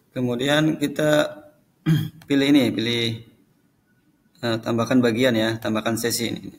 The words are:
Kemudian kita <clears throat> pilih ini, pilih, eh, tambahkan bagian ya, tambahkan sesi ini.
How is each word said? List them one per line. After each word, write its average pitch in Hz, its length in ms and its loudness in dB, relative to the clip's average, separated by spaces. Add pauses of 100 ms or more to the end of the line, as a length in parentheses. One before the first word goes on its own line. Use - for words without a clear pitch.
(140)
Kemudian 143 640 0
kita 151 480 0 (560)
<clears throat> - 480 -2
pilih 139 240 4
ini, 123 160 4
pilih, 113 480 -4 (1200)
eh, 117 240 -2
tambahkan 120 400 2
bagian 120 320 2
ya, 113 240 0
tambahkan 110 400 -4
sesi 113 320 -4
ini. - 280 -12